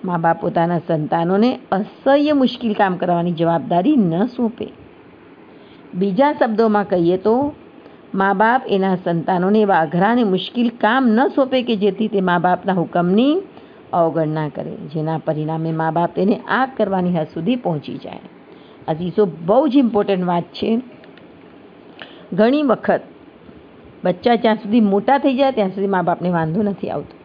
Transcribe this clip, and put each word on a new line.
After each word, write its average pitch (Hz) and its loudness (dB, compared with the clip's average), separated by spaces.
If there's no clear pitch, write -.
મા 180 -4
બાપ 165 0
પોતાના 170 0
સંતાનોને 170 0
અસહ્ય 277 0
મુશ્કેલ 247 0
કામ 185 0
કરવાની 175 0
જવાબદારી 170 2
ન 185 2
સોંપે. 226 -6
બીજા 202 2
શબ્દોમાં 214 2
કહીએ 180 2
તો, 240 0
મા 196 2
બાપ 226 2
એના 190 0
સંતાનોને 185 0
એવા 190 4
અઘરા 170 2
અને 240 2
મુશ્કેલ 208 -2
કામ 240 0
ન 233 4
સોંપે 262 0
કે 240 -2
જેથી 202 0
તે 202 0
મા 180 2
બાપના 180 0
હુકમની 185 2
અવગણના 156 0
કરે, 151 -10
જેના 156 -6
પરિણામે 160 -4
મા 160 -2
બાપ 170 -2
તેને 190 0
આગ 254 0
કરવાની 185 -2
હદ 156 -2
સુધી 185 -2
પહોંચી 165 -6
જાય. - -14
અઝીઝો, 175 0
બહુ 262 4
જ 240 2
ઇમ્પોર્ટન્ટ 202 2
વાત 175 0
છે. 226 -4
ઘણી 240 2
વખત 208 0
બચ્ચા 180 0
જ્યાં 220 2
સુધી 214 0
મોટા 208 2
થઈ 277 0
જાય 269 2
ત્યાં 208 0
સુધી 190 -4
મા 190 0
બાપને 175 -2
વાંધો 165 -2
નથી 196 -4
આવતો - -10